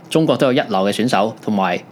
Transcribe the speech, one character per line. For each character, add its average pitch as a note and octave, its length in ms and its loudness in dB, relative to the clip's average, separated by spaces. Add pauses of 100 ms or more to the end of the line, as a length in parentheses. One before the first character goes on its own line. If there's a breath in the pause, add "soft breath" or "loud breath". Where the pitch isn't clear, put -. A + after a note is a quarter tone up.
中 D#3+ 160 2
國 C#3+ 120 2
都 C#3+ 100 2
有 B2+ 60 2
一 A#2+ 160 0
流 G#2 100 -2
嘅 G2 140 2
選 E2+ 140 -2
手， G#2 360 0
同 A2 100 -4
埋 F#2 240 0 (160)